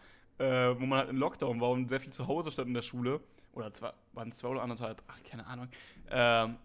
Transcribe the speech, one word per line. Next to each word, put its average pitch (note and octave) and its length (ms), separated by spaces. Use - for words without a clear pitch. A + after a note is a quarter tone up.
äh, C3+ 80
wo B2+ 400
man C3+ 140
halt C3+ 100
im C3 80
Lockdown C3 420
war A#2+ 120
und B2+ 180
sehr C3 100
viel C3 140
zu B2+ 160
Hause D#3 200
stand B2+ 200
in B2 40
der A#2+ 80
Schule. B2 380
Oder G#2+ 220
zwei, - 180
waren's A#2+ 240
zwei B2+ 100
oder B2+ 140
anderthalb? A2+ 460
Ach, - 100
keine A2+ 160
Ahnung. B2 220
Ähm, A#2 560